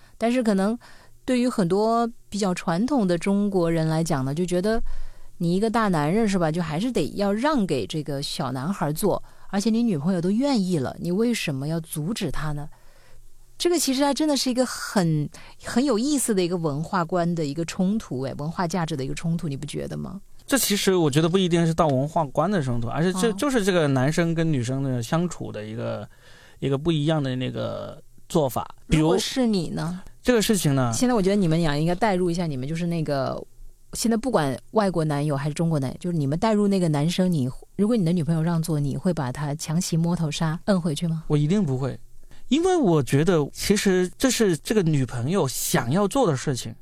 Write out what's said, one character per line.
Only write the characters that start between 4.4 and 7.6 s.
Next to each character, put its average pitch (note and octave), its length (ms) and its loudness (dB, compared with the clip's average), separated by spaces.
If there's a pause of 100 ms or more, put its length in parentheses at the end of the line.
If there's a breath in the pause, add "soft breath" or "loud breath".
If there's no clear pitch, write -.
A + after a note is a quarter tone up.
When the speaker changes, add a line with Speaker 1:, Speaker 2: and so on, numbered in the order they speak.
Speaker 1:
觉 F3+ 160 0
得 A3 200 2 (580 soft breath)
你 E3+ 160 0
一 F#3+ 40 2
个 A3+ 100 2
大 A3 200 2
男 D#3 240 2
人 A3 160 2
是 G3 100 0
吧， E3 100 2
就 E3 120 -2
还 D#3+ 180 -2
是 A#3+ 100 -2
得 A3 260 0
要 G3+ 180 0
让 A#3 340 0